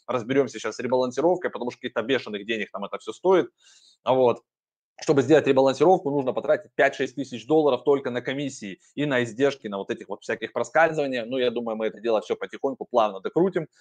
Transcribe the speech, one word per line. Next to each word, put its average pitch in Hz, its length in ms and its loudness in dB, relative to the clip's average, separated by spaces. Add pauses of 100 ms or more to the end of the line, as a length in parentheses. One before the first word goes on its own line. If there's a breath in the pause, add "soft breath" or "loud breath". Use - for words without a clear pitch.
разберёмся 123 520 0
щас 107 160 -6
с - 40 -18
ребалансировкой, 127 720 0
потому 120 200 -6
что - 80 -18
каких-то 120 220 -6
бешеных 110 440 -4
денег 107 260 -4
там 101 120 -10
это 101 140 -8
всё 110 160 -10
стоит, 175 360 2 (540 soft breath)
вот. 123 380 2 (600)
Чтобы 143 200 2
сделать 135 260 6
ребалансировку, 135 640 4
нужно 131 220 -2
потратить - 420 -2
пять-шесть 139 400 0
тысяч 120 320 -10
долларов 147 380 2
только 139 260 2
на 123 100 -4
комиссии 131 580 -8 (160)
и 143 100 -2
на 131 180 0
издержки, 120 440 -2
на 101 100 -6
вот 98 140 -8
этих 110 180 -8
вот 98 140 -12
всяких 113 280 -6
проскальзываний. 143 720 0
Ну, 123 140 -6
я 123 140 0
думаю, 113 260 -6
мы 110 100 -2
это 104 140 -8
дело 110 180 2
всё 110 160 -4
потихоньку, 107 560 -6
плавно 107 300 0
докрутим. 165 460 0 (140)